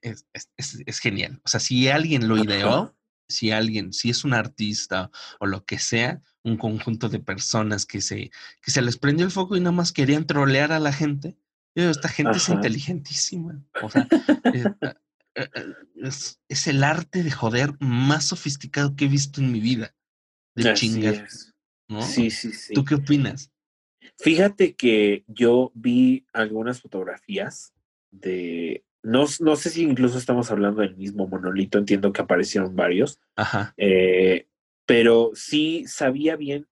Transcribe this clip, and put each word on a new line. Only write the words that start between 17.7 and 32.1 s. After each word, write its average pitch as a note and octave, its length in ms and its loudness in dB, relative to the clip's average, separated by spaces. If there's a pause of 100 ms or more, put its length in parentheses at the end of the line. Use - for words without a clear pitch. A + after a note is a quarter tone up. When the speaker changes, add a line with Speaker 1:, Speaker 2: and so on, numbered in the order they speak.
Speaker 1:
más C3+ 460 2
sofisticado C#3+ 680 -4
que C#3+ 100 0
he - 20 4
visto C#3 320 0
en C3 120 2
mi A2+ 80 -2
vida. A2+ 340 -2 (600)
De A#2 160 2
Speaker 2:
Así - 20 4
Speaker 1:
chingar, A2 420 0
Speaker 2:
es. - 380 -16 (360)
Speaker 1:
¿no? G#2+ 180 -6
Speaker 2:
Sí, A#2 240 0
sí, A2 220 -8
sí. - 220 -14
Speaker 1:
¿Tú C#3 100 2
qué D3 120 0
opinas? C#3+ 560 0 (680)
Speaker 2:
Fíjate F3+ 560 4
que G#2 540 4
yo A#2+ 460 4
vi B2+ 580 4
algunas A2+ 480 -4
fotografías G2 920 -10 (380)
de, F2 760 -6 (180)
no, B2 240 2 (140)
no D#3 160 4
sé E3 140 -4
si E3 120 -2
incluso B2+ 360 2
estamos A#2+ 320 0
hablando G#2 320 0
del F#2 140 -4
mismo G2 320 -6
monolito, F#2+ 500 -2
entiendo G2+ 340 2